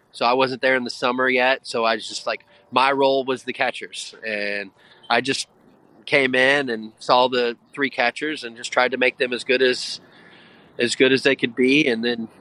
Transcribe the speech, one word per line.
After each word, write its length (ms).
So 140
I 80
wasn't 280
there 140
in 80
the 60
summer 380
yet. 400
So 160
I 120
was 120
just 180
like, 200
my 200
role 340
was 180
the 80
catchers, 640
and 460
I 120
just 260
came 300
in 340
and 300
saw 280
the 300
three 160
catchers 540
and 120
just 160
tried 200
to 60
make 200
them 160
as 100
good 180
as, 380
as 180
good 160
as 120
they 120
could 200
be. 320
And 180
then 220